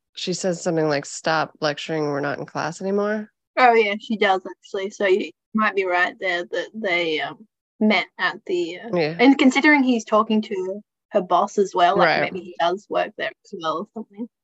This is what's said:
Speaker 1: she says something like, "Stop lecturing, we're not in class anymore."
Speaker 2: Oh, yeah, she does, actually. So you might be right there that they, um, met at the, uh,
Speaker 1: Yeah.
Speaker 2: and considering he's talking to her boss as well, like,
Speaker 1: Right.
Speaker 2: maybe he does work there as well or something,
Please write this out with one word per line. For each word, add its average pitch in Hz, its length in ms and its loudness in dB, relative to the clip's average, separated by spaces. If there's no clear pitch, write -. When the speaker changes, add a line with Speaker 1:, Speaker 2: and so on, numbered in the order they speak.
Speaker 1:
she - 180 -6
says 175 260 -4
something 160 280 0
like, 143 180 -2
"Stop 156 540 -4
lecturing, 156 480 -4
we're 143 120 -4
not 143 180 -4
in - 80 -10
class 156 360 -8
anymore." 208 480 -4
Speaker 2:
Oh, 240 160 6
yeah, 208 260 2
she 226 160 -6
does, 196 300 2
actually. 196 440 -8
So 208 160 -2
you 190 240 2
might 214 220 0
be 196 80 0
right 180 340 0
there 175 260 -4
that 175 300 -8
they, 175 460 -2
um, 156 260 -10
met 208 260 2
at 180 280 -4
the, 175 340 -4
uh, 220 160 -6
Speaker 1:
Yeah. 165 240 0
Speaker 2:
and 269 180 6
considering 285 440 4
he's 247 220 2
talking 214 380 2
to 190 380 -6
her 208 100 2
boss 185 380 0
as 190 160 2
well, 180 240 4
like, 175 100 6
Speaker 1:
Right. 151 240 0
Speaker 2:
maybe 180 120 -10
he - 140 -18
does 175 300 -2
work 180 300 -2
there - 120 -6
as - 180 -20
well 160 180 -4
or 214 120 -10
something, 220 340 -14